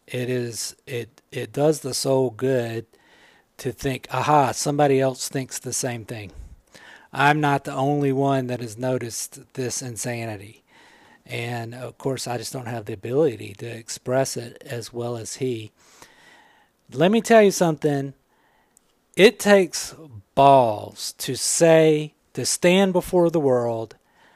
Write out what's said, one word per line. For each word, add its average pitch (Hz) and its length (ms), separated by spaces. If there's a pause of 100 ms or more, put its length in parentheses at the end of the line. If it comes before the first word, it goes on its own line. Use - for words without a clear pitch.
It 123 220
is, 120 480 (100)
it, 120 440
it 120 200
does 143 300
the 127 140
soul 131 340
good 117 560 (720)
to 123 160
think, 131 380
"Aha, 131 420
somebody 143 480
else 131 300
thinks 131 280
the 123 140
same 120 320
thing. 104 260 (800)
I'm 147 300
not 143 240
the 143 80
only 143 400
one 135 360
that 123 120
has 110 160
noticed 123 760
this 123 260
insanity." 113 840 (600)
And 120 500
of 120 220
course, 135 300
I 123 100
just 113 160
don't 127 140
have 117 180
the 107 80
ability 110 680
to 120 60
express 123 680
it 123 300
as 120 260
well 120 240
as 110 200
he. 113 360 (1200)
Let 156 180
me 226 120
tell 226 180
you 202 100
something. 147 640 (1000)
It 233 240
takes 196 560 (400)
balls 120 840
to 131 160
say, 156 800 (180)
to 123 120
stand 185 500
before 175 360
the 165 100
world 120 560 (400)